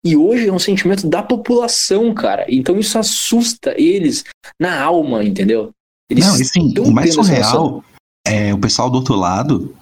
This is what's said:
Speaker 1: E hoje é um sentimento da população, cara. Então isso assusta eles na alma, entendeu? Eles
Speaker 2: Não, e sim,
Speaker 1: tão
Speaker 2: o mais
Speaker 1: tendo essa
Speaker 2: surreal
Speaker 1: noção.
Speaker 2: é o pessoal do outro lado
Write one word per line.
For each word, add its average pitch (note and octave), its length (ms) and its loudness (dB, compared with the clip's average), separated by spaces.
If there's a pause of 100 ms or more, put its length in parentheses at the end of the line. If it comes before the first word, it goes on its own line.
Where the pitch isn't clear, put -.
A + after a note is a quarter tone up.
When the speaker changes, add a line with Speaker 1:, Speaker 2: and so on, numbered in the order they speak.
Speaker 1:
E E3 100 2
hoje G#3+ 320 2
é F#3+ 40 2
um F3+ 80 -2
sentimento F#3+ 480 0
da E3+ 140 0
população, A#3 920 0
cara. - 340 -2
Então C3+ 320 0
isso G#3+ 180 -2
assusta - 800 -2
eles E3+ 460 0 (360)
na F3+ 220 -2
alma, D3 420 0
entendeu? G#2 480 0 (380)
Eles - 160 4
Speaker 2:
Não, G3 140 4
e C3 60 0
sim, D#3+ 280 0
Speaker 1:
tão A#3 120 0
Speaker 2:
o D4 60 6
mais E3+ 200 4
Speaker 1:
tendo D3+ 100 0
essa G3 80 4
Speaker 2:
surreal B2+ 340 2
Speaker 1:
noção. - 200 -6 (420)
Speaker 2:
é G#2 280 0
o G2 40 -2
pessoal A#2 320 -2
do B2+ 80 -2
outro B2+ 180 -2
lado G2 680 -2